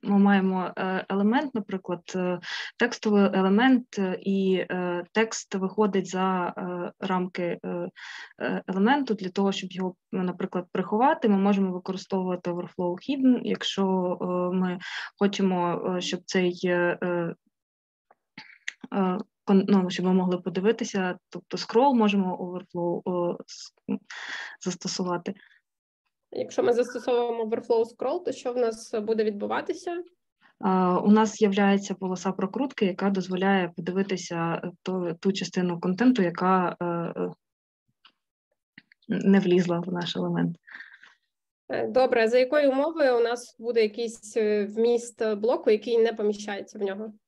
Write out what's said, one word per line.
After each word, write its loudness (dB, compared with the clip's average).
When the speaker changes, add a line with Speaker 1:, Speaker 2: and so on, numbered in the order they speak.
Speaker 1:
ми 4
маємо, 4
е, -4
елемент, 2
наприклад, -6
е, -2
текстовий 2
елемент, 4
е, -2
і, 0
е, -4
текст -2
виходить 0
за, -2
е, -6
рамки, -2
е, -6
е, -4
елементу 2
для -6
того, 0
щоб -8
його, -6
ну, -4
наприклад, -4
приховати, 0
ми 6
можемо 2
використовувати -4
overflow -4
hidden, 4
якщо, 0
е, -4
ми 0
хочемо, 0
е, -2
щоб -6
цей, 0
е, 0
е, -2
кон-, 6
ну, 4
щоб -2
ми 4
могли 2
подивитися, -2
тобто -12
scroll 2
можемо 2
overflow, -6
е, -2
с-, -20
застосувати. -6
Speaker 2:
Якщо -4
ми 4
застосовуємо 0
overflow 0
scroll, -6
то -4
що -8
в -4
нас -2
буде 0
відбуватися? -4
Speaker 1:
А, 2
у 4
нас 6
з'являється 2
полоса -4
прокрутки, -2
яка 0
дозволяє 0
подивитися -4
ту, -4
ту 0
частину -2
контенту, 4
яка, 2
е, -4
е, -4
не 4
влізла 2
в -6
наш -6
елемент. -2
Speaker 2:
Е, -4
добре, 2
а 2
за 4
якою 4
умовою 2
у 4
нас -2
буде 0
якийсь, -4
е, 2
вміст 0
блоку, 0
який 2
не 4
поміщається -6
в -4
нього? -6